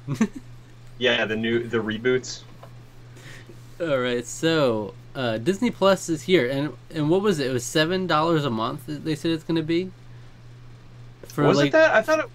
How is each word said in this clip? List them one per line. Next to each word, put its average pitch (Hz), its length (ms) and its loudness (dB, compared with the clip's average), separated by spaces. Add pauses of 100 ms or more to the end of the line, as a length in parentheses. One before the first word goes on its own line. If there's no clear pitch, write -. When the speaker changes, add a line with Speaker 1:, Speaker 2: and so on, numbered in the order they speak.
Speaker 1:
have? 143 260 0
Speaker 2:
<laughs> - 60 -14 (580)
Speaker 1:
Yeah, 120 280 2
the 110 100 -2
new, 113 260 0
the 117 160 -2
reboots. 113 640 -2 (1400)
Speaker 2:
All 143 200 0
right, 123 260 -2
so, 135 680 0 (200)
uh, 120 240 -2
Disney 196 320 -2
Plus 190 380 2
is 160 140 -4
here, 147 280 4
and, 139 220 -2 (200)
and 151 160 0
what 185 140 4
was 202 160 2
it? 135 80 0
It 131 60 -2
was 123 120 -2
seven 175 440 0
dollars 160 360 2
a 139 60 0
month 120 360 -4
that 151 180 -10
they 156 100 -2
said 165 160 -4
it's 160 140 -4
gonna 165 180 0
be? 170 300 -2 (1400)
For, 147 160 -2
Speaker 1:
Was - 140 6
Speaker 2:
like, 285 100 4
Speaker 1:
it - 40 0
that? 320 220 6
I 220 80 4
thought 311 160 2
it, 285 160 -4